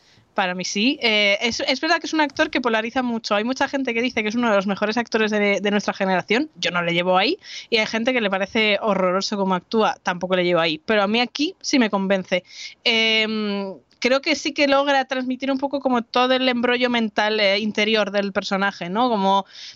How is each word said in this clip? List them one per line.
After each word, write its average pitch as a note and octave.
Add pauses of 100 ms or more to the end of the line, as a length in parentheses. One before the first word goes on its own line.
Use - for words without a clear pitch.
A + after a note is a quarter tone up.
(340)
Para F#3
mí F#3
sí. A3+
Eh, G#3
es, A#3
es C4
verdad D#4+
que D4
es -
un D#4
actor D4+
que D4+
polariza A3+
mucho. A3+
Hay G#3
mucha C4
gente C4
que A#3
dice B3
que G#3+
es G#3+
uno A#3+
de G3+
los G3
mejores G#3+
actores A3
de, G3+
de G#3
nuestra G3+
generación. G3
Yo E3+
no F3
le E3+
llevo F3+
ahí. B3 (320)
Y A3+
hay G#3+
gente A#3
que B3
le G#3
parece G3
horroroso F#3+
cómo F#3+
actúa. F#3+
Tampoco F3+
le F3+
llevo F3
ahí. D#3+
Pero G#3+
a G3
mí A3
aquí C#4+
sí -
me A3+
convence. F#3+ (400)
Em, A3 (240)
creo C4
que D#4
sí D4
que D4+
logra C#4
transmitir C4
un C4+
poco C#4
como B3+
todo B3
el C4
embrollo B3
mental, A3
eh, G3+
interior G#3+
del G3+
personaje, G3
¿no? A#3
Como, G3 (320)